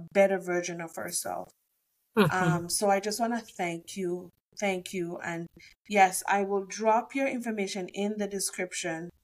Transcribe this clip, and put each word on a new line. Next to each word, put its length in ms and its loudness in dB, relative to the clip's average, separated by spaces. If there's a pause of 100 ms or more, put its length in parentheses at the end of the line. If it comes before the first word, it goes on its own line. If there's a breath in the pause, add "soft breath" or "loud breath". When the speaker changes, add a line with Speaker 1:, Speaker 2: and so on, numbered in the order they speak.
(120)
Speaker 1:
better 260 6
version 420 -2
of 180 -12
ourselves. 540 -6 (640)
Speaker 2:
Mm-hmm. 180 6 (200)
Speaker 1:
Um, 140 -2
so 220 2
I 80 4
just 220 -4
wanna 200 0
thank 560 -6
you. 360 -4 (280)
Thank 320 -2
you. 320 -4
And 220 -6 (420 loud breath)
yes, 400 6
I 160 4
will 220 -2
drop 480 0
your 120 0
information 640 -4
in 300 -4
the 100 -2
description 800 -6 (140)